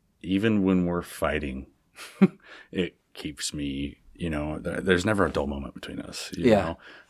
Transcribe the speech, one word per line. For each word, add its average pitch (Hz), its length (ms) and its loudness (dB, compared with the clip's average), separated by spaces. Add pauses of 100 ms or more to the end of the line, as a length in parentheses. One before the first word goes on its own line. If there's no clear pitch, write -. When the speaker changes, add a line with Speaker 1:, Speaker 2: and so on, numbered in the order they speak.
(220)
Speaker 1:
even 101 420 2
when 92 220 4
we're 87 160 0
fighting, 73 680 -4 (520)
<laughs> - 520 2
it - 260 -4 (160)
keeps - 400 -8
me, 71 440 -6 (160)
you 85 160 -4
know, 78 340 -4
th-, 82 200 -4
there's 92 220 4
never 101 200 4
a 76 60 2
dull 71 160 0
moment 69 260 -6
between - 260 -10
us, - 380 -12
you 151 140 4
Speaker 2:
Yeah. 101 100 6
Speaker 1:
know? 82 160 -4 (320)